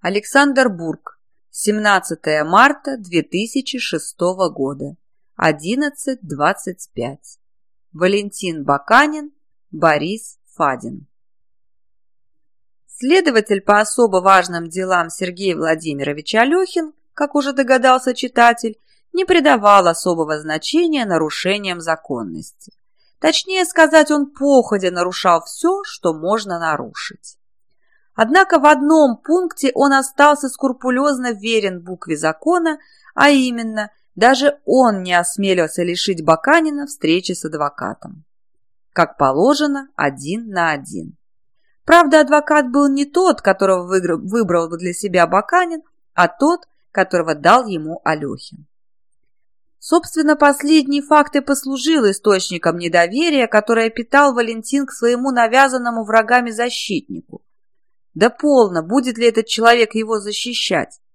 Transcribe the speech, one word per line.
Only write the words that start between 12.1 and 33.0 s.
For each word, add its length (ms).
Следователь 760
по 180
особо 420
важным 480
делам 420
Сергей 420
Владимирович 800
Алехин, 600
как 220
уже 180
догадался 600
читатель, 640
не 100
придавал 640
особого 540
значения 680
нарушениям 720
законности. 960
Точнее 460
сказать, 440
он 220
походя 580
нарушал 540
все, 400
что 320
можно 420
нарушить. 800
Однако 460
в 60
одном 520
пункте 560
он 200
остался 560
скрупулезно 840
верен 500
букве 360
закона, 600